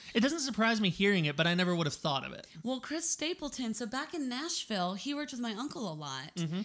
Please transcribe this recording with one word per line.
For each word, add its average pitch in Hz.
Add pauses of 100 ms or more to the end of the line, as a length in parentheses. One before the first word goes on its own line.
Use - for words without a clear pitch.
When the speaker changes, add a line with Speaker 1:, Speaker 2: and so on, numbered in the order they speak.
(120)
Speaker 1:
It 233
doesn't 285
surprise 226
me 208
hearing 190
it, 147
but 160
I 175
never 180
would 170
have 147
thought 135
of -
it. - (160)
Speaker 2:
Well, 254
Chris 311
Stapleton, 302
so 233
back 262
in 294
Nashville, 240
he 262
worked 294
with 240
my 233
uncle 240
a 156
lot. 143
Speaker 1:
Mm-hmm. 170